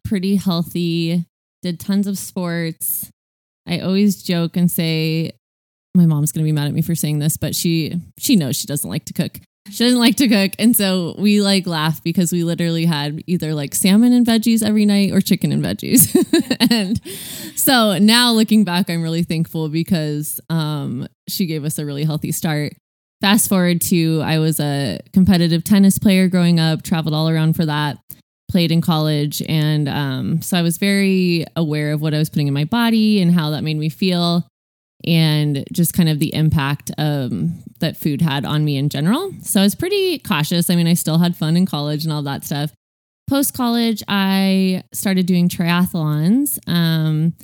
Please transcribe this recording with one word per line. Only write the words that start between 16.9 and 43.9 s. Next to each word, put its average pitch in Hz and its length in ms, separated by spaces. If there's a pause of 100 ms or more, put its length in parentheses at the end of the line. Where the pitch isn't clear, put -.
so 226 400
now 233 340
looking 220 320
back, 180 260
I'm 170 140
really 165 200
thankful 160 440
because, 151 720 (100)
um, 151 580 (200)
she - 180
gave 156 200
us 156 120
a 151 80
really 143 200
healthy 156 260
start. 151 420 (460)
Fast 202 300
forward 175 320
to, 160 420
I 156 160
was 156 220
a 139 380 (120)
competitive 170 540
tennis 196 340
player 190 300
growing 175 320
up, 160 220
traveled 160 300
all 156 160
around 160 280
for 170 80
that, 151 340 (500)
played 170 220
in 165 80
college. 156 720
And, 151 400
um, 139 520
so - 160
I 170 40
was 170 160
very 190 680 (120)
aware 151 340
of 151 100
what 156 120
I 151 60
was 156 100
putting 143 180
in 139 60
my 147 120
body 220 560
and 175 120
how 160 180
that 143 140
made 156 120
me 156 120
feel, 175 580 (580)
and 151 680
just 170 200
kind 170 160
of 151 100
the 151 140
impact, 147 640
um, 147 640 (180)
that - 180
food 143 240
had 143 240
on 151 180
me 147 140
in 143 100
general. 247 540
So - 180
I 190 40
was 202 120
pretty 370 440
cautious. 170 500
I 175 60
mean, 170 120
I 170 60
still 160 240
had 175 180
fun 165 220
in 185 80
college 147 400
and 156 80
all 151 100
that 139 220
stuff. 147 260 (580)
Post-college, 233 800